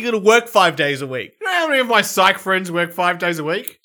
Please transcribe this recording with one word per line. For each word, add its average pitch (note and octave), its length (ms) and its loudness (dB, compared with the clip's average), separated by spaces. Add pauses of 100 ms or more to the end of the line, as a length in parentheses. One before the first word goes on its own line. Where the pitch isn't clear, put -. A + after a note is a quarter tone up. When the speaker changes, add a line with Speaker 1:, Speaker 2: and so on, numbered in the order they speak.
Speaker 1:
you're A#3+ 80 -2
gonna G#3+ 120 -2
work A3+ 240 4
five F3+ 280 2
days C#3+ 260 -2
a C#3 60 -6
week." B2 340 -10
Speaker 2:
You G#4 60 -6
know F#4 60 -2
how E4 140 0
many C#4 140 0
of A#3+ 60 -2
my A3+ 140 4
psych F#3+ 380 2
friends F#3 320 -4
work E3+ 220 -2
five F3 260 -2
days F3 200 -2
a D3+ 40 -8
week? F#3+ 420 -6